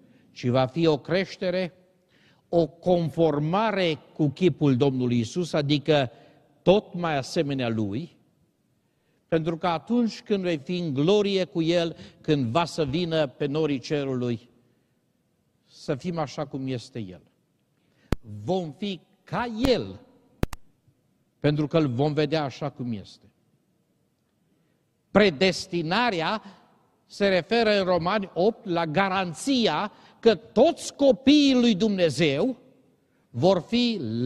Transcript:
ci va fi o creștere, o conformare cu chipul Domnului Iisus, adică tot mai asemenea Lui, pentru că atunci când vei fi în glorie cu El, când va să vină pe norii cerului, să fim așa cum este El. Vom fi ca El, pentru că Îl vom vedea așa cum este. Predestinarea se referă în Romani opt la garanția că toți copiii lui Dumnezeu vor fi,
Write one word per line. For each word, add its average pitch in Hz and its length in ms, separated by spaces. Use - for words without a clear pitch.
ci - 140
va 127 200
fi 165 200
o 151 120
creștere, 180 720
o 170 180
conformare 165 1300
cu 151 160
chipul 143 480
Domnului 127 400
Iisus, 120 360
adică 147 580
tot 208 320
mai 170 220
asemenea 139 520
Lui, 110 460
pentru 165 280
că 160 100
atunci 220 560
când 202 200
vei 175 160
fi 175 200
în 165 160
glorie 190 500
cu 170 180
El, 170 340
când 143 260
va 147 180
să 160 200
vină 160 420
pe 147 200
norii 143 320
cerului, 127 720
să - 300
fim 170 240
așa 151 280
cum 135 200
este 127 320
El. 90 220
Vom 165 300
fi 196 280
ca 240 300
El, 110 340
pentru 151 260
că 165 120
Îl 151 100
vom 135 240
vedea 151 320
așa 139 260
cum 120 220
este. - 340
Predestinarea 185 1300
se - 220
referă 208 500
în 190 60
Romani 180 500
opt 202 320
la 170 200
garanția 190 1080
că 226 140
toți - 600
copiii 277 600
lui 240 200
Dumnezeu 175 800
vor 175 300
fi, 233 380